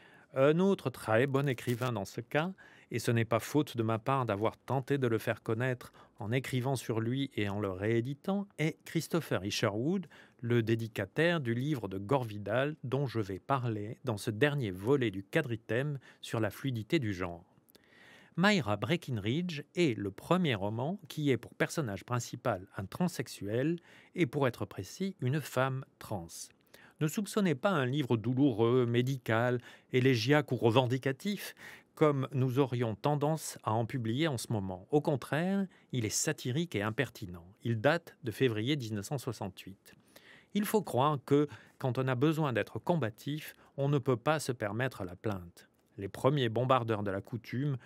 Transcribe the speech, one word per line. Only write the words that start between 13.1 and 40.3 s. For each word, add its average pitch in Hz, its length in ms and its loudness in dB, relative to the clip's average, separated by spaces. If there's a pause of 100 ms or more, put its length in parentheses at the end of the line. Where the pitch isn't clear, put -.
vais 95 200 -4
parler 117 640 -2
dans 117 140 -2
ce - 120 -6
dernier 131 400 2
volet 110 400 2
du 95 140 -4
quadritème 135 760 -2 (240)
sur - 180 -4
la 107 120 0
fluidité 131 480 -2
du 107 140 -2
genre. 87 300 -6 (960)
Myra 170 400 4
Breckinridge 143 840 -2 (100)
est 151 240 2
le 101 140 -2
premier 170 420 2
roman 113 540 -2
qui 147 240 0
ait 120 60 4
pour - 180 -12
personnage 120 480 -2
principal 120 640 -4 (100)
un 101 80 -6
transsexuel 139 920 -2 (340)
et, 170 140 2
pour 139 200 2
être 113 180 -4
précis, 185 560 -8
une 131 200 0
femme 131 420 -2 (140)
trans. 87 300 -8 (760)
Ne 151 60 2
soupçonnez 196 480 0
pas 202 160 2
un 139 160 4
livre 131 280 0
douloureux, 120 720 4
médical, 123 760 0 (320)
élégiaque 131 600 4
ou 123 60 0
revendicatif, 131 1000 2 (400)
comme 143 380 4
nous 127 260 2
aurions 123 340 0
tendance 147 720 -2
à 117 80 0
en 113 140 2
publier 123 420 -2
en 139 100 -2
ce - 140 -6
moment. 95 400 -4
Au 147 80 4
contraire, 170 640 0 (280)
il 120 120 0
est 104 40 -2
satirique 151 640 -2
et 101 60 0
impertinent. 101 640 -4 (180)
Il 117 160 0
date 156 440 0
de 117 80 -6
février 120 440 0
dix-neuf 110 300 -4
cent 143 120 -6
soixante-huit. - 800 -10 (580)